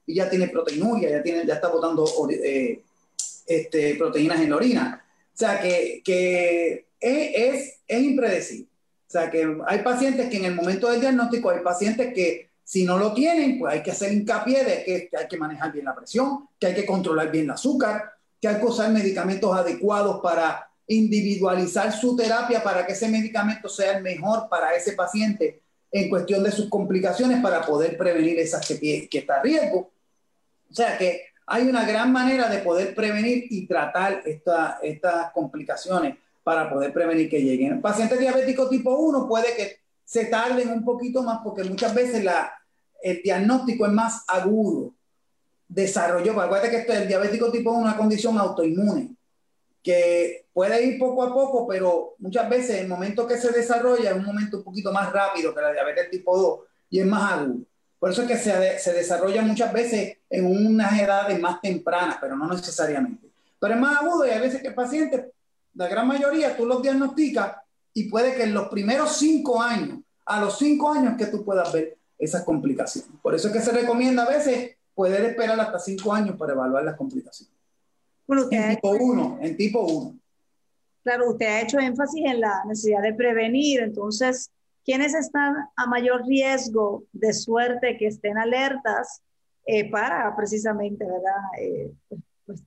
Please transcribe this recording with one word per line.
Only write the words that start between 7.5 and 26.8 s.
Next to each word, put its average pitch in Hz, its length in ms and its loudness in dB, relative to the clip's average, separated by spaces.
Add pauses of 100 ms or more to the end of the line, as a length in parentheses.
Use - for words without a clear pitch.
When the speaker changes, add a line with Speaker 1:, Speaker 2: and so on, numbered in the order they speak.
Speaker 1:
es 240 160 2
impredecible. 214 640 0 (400)
O - 60 -20
sea, 165 180 0
que 156 340 0
hay 202 140 0
pacientes 247 500 0
que 214 80 -4
en 185 80 -2
el 180 100 -2
momento 190 360 0
del 233 80 2
diagnóstico, 240 520 2
hay 175 100 0
pacientes 214 520 0
que 175 360 -2 (160)
si 185 180 0
no 180 140 2
lo 214 160 2
tienen, 285 460 2
pues 151 160 -2
hay 156 80 -4
que 190 80 -4
hacer 202 200 -4
hincapié 220 540 2
de 190 180 0
que, 180 260 -4
que - 80 -4
hay 165 100 -6
que 180 100 -8
manejar 151 340 -6
bien 143 140 -8
la 123 100 -6
presión, - 540 -4 (100)
que 196 80 0
hay 180 60 0
que 202 120 -2
controlar 160 460 0
bien 156 140 0
el 131 60 -4
azúcar, 214 600 -2 (300)
que 220 80 0
hay 208 80 0
que 226 80 0
usar 220 260 2
medicamentos 190 640 0
adecuados 190 680 0
para 165 480 0 (180)
individualizar 202 1040 2
su 247 220 0
terapia 233 460 0
para 180 240 0
que 190 80 -6
ese 220 140 -2
medicamento 214 640 -2
sea 196 280 0
el 190 60 -4
mejor 190 460 -2
para 165 260 0
ese 185 180 -2
paciente 196 680 -2 (300)
en 190 180 0
cuestión 196 340 0
de 208 80 2
sus 208 180 -2
complicaciones 190 720 2